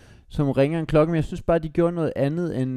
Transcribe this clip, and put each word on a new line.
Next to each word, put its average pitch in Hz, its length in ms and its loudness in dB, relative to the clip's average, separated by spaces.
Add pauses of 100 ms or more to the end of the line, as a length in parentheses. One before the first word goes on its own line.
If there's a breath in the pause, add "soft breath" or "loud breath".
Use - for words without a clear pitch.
(280 soft breath)
som 143 220 0
ringer 143 300 2
en 156 60 -4
klokke, 156 240 4
men 170 60 0
jeg 156 80 0
synes - 180 -8
bare, 170 160 2
de 160 100 -4
gjorde 170 260 0
noget 160 220 -2
andet 151 460 -2
end, 131 140 -2